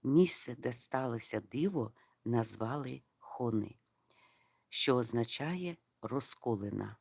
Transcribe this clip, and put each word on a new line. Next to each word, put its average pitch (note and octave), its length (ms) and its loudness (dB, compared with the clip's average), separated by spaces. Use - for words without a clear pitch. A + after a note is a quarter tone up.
Місце, C#3+ 560 4
де B2+ 140 -2
сталося A#2 680 -2
диво, C#3 520 -2
назвали B2 760 -2
Хони, - 600 -2
що - 280 4
означає D3 800 0
розколина G#2 1000 -4